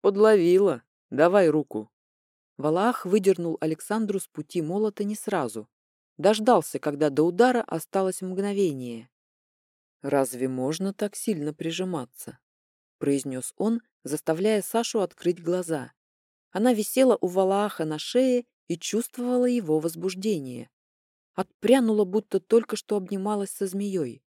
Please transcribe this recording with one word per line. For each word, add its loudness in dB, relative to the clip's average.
«Подловила! 4
Давай 6
руку». -2
Валаах 0
выдернул 0
Александру -4
с -8
пути -8
молота -4
не -6
сразу. -6
Дождался, 4
когда 0
до 2
удара 4
осталось -4
мгновение. -4
«Разве 0
можно -4
так -6
сильно -4
прижиматься?» -8
произнёс -2
он, 0
заставляя -2
Сашу -2
открыть -4
глаза. -4
Она 2
висела 4
у -2
Валааха 0
на -4
шее 0
и -4
чувствовала -2
его 0
возбуждение. -4
Отпрянула, 2
будто -2
только 0
что -6
обнималась -4
со -6
змеёй. -6